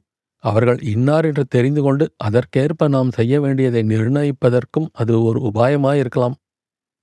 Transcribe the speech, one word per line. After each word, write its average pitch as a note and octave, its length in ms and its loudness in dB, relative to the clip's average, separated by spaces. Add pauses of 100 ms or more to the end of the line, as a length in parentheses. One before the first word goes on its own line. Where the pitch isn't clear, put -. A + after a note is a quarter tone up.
(360)
அவர்கள் A#2 420 0
இன்னார் C3+ 460 0
என்று D3 200 -2
தெரிந்து C3+ 380 0
கொண்டு C#3 340 0
அதற்கேற்ப C3+ 720 0
நாம் C3 220 0
செய்ய B2 300 0
வேண்டியதை C3 420 0
நிர்ணயிப்பதற்கும் B2+ 1080 0
அது A2+ 300 0
ஒரு A2+ 180 0
உபாயமாயிருக்கலாம். C3 960 0 (680)